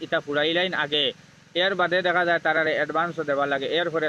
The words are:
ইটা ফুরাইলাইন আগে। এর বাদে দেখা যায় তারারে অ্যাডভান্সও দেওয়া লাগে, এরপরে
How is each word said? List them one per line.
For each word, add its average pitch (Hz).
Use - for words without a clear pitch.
ইটা 165
ফুরাইলাইন 165
আগে। 147
এর 196
বাদে 175
দেখা 175
যায় 170
তারারে 156
অ্যাডভান্সও 160
দেওয়া 143
লাগে, 135
এরপরে 160